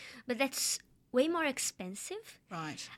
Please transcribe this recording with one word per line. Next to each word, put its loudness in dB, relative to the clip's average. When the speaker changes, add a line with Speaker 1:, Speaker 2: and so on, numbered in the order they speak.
Speaker 1:
but 0
that's 2
way 8
more 2
expensive. -4
Speaker 2:
Right. -6